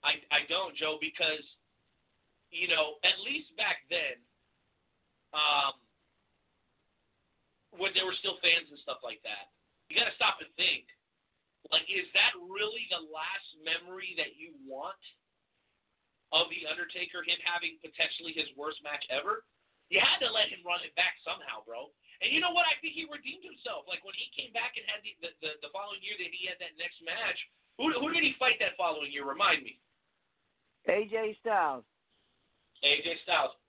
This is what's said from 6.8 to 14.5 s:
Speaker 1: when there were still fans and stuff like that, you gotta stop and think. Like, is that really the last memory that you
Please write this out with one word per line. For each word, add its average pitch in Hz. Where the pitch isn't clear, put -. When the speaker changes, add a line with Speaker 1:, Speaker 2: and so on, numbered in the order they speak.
Speaker 1:
when 190
there 190
were 185
still 190
fans 165
and 143
stuff 135
like 113
that, 104
you 160
gotta 226
stop 208
and -
think. 175
Like, -
is 185
that 214
really 214
the 170
last 175
memory 180
that 147
you 156